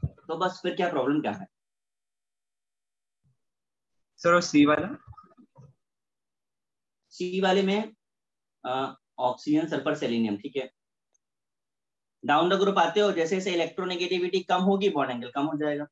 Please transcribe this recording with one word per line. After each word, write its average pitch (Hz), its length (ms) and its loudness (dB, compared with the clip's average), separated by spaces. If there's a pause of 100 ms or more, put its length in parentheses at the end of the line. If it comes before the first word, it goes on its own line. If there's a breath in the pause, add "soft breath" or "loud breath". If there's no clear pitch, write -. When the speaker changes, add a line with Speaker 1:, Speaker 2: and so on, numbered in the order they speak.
Speaker 1:
तो - 320 -10
बस 180 260 -4
फिर 175 120 -4
क्या 175 140 0
problem 147 320 0
क्या 107 100 -2
है? 95 160 -10 (2750)
Speaker 2:
Sir, 170 160 2
और 175 80 6
सी 147 240 4
वाला? 151 480 -2 (2000)
Speaker 1:
सी 180 320 -4
वाले 196 200 4
में, 202 340 0 (680)
अ, 131 360 -4 (180)
oxygen, 147 480 0
sulfur, 156 280 -2
selenium, 117 420 0
ठीक - 180 -12
है। 131 160 -6 (1500)
Down 160 240 4
द 190 40 4
ग्रुप 196 240 2
आते 180 220 2
हो, 208 120 4
जैसे 165 240 0
जैसे 190 180 -2
electronegativity 180 840 -2
कम 185 220 0
होगी, 196 280 2
bond 139 220 -2
angle 120 200 -8
कम 143 140 -2
हो 151 120 -6
जाएगा। 147 340 -4